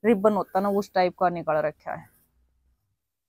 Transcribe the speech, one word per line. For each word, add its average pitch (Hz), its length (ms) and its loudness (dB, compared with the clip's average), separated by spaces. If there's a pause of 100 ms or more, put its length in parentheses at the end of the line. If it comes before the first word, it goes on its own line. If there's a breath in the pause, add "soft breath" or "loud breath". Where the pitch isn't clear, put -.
रिबन 214 280 4
होता 196 280 -2
ना, 202 100 -2
उस 202 240 -2
टाइप 180 240 2
का 180 120 2
निकाल 165 280 -4
रखा 151 340 -6
है। 156 140 -14 (1200)